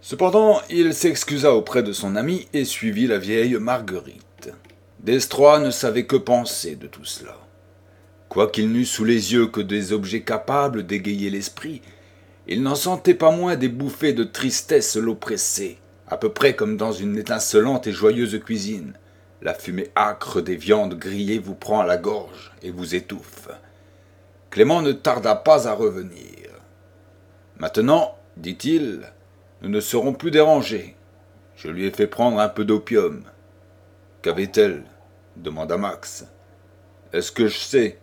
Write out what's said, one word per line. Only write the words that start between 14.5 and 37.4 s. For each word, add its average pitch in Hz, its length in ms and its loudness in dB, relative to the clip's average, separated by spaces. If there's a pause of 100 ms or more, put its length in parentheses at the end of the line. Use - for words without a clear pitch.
l'oppressaient, 101 800 -4 (300)
à - 100 -6
peu 110 120 0
près 135 260 2
comme 107 220 -4
dans 110 140 -4
une 101 260 -4
étincelante 113 680 0
et 107 40 -4
joyeuse 107 480 2
cuisine. 101 540 -8 (480)
La - 120 -4
fumée 90 420 -8
âcre 104 460 -2
des 90 160 -4
viandes 98 380 2
grillées 101 440 -4
vous 95 160 -10
prend 110 240 -2
à 92 60 2
la 90 120 2
gorge 95 540 -6 (100)
et 90 100 -12
vous 87 220 -10
étouffe. - 560 -10 (1000)
Clément 160 320 4
ne 143 100 0
tarda 107 440 0
pas 143 320 4
à 110 60 -2
revenir. « 92 760 -6 (1120)
Maintenant, 135 580 2 (180)
dit-il, 104 680 -4 (600)
nous 95 80 -8
ne 104 100 0
serons 120 340 0
plus 160 180 -6
dérangés. 143 640 2 (600)
Je - 140 -12
lui 87 160 -4
ai 98 60 -2
fait 104 160 2
prendre 117 320 2
un 104 100 2
peu 107 160 -4
d'opium. » « 101 580 0 (960)
Qu'avait-elle ? » 92 640 2 (540)
demanda 80 400 -6
Max. « - 480 -8 (880)
Est-ce 85 180 -2
que 113 160 2